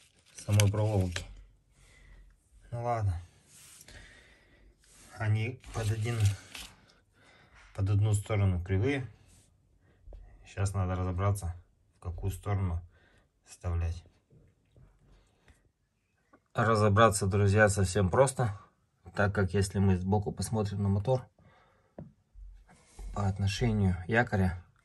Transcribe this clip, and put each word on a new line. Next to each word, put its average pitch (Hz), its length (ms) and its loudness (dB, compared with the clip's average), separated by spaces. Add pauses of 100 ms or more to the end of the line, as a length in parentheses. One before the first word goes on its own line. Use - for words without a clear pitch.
(360)
самой 104 340 2
проволоки. 101 540 -2 (1500)
Ну 120 140 -10
ладно. 104 360 -2 (2000)
Они 110 400 -2 (160)
под 107 160 -2
один, 110 260 -2 (1600)
под 95 160 -2
одну 104 240 2
сторону 98 480 0
кривые. 127 460 -2 (1400)
Сейчас 101 240 -2
надо 92 220 -2
разобраться, 92 580 -2 (420)
в - 40 -20
какую 85 320 -6
сторону 95 500 -4 (600)
вставлять. 85 600 -6 (2500)
Разобраться, 107 760 4
друзья, 101 400 6
совсем 98 420 2
просто, 120 480 2 (560)
так 101 180 2
как 101 220 0
если 101 240 0
мы 95 180 4
сбоку 98 360 0
посмотрим 101 500 -4
на 101 60 0
мотор, 101 360 0 (1900)
по 101 140 -2
отношению 98 680 0 (120)
якоря 107 520 0 (240)